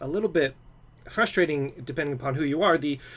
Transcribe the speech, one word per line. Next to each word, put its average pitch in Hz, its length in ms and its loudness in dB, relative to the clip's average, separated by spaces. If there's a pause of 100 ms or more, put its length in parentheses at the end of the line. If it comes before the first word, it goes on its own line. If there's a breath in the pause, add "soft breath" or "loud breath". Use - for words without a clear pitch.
a 135 80 -6
little 202 200 0
bit 156 280 2 (520)
frustrating, 151 640 0 (140)
depending 143 280 -4
upon 131 200 -4
who 151 100 -2
you 147 180 0
are, 175 140 6
the 143 220 -2 (180 loud breath)